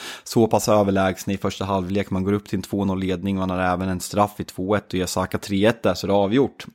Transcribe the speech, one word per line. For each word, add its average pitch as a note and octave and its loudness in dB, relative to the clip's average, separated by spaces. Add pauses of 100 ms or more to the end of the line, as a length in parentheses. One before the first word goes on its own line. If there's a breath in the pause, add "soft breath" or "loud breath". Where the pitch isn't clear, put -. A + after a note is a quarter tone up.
(240 loud breath)
så A2 2
pass A2 2
överlägsen G2 2
i G2 -4
första F#2+ -4
halvlek, G2 -2
man F#2 -2
går G2+ 0
upp G2+ -2
till G2+ -4
en F#2 -4
två G2+ -2
noll-ledning, F#2+ -2
man F#2 -2
har F#2 -2
även F2+ 0
en F2+ -2
straff G2+ -2
i G#2 -4
två G2 -2
ett - -4
och F#2+ 0
gör F2+ 0
Saka F#2 -2
tre G2 0
ett - 2
där F#2+ 2
så F#2 -6
är - -2
det G2 2
avgjort. G2+ 2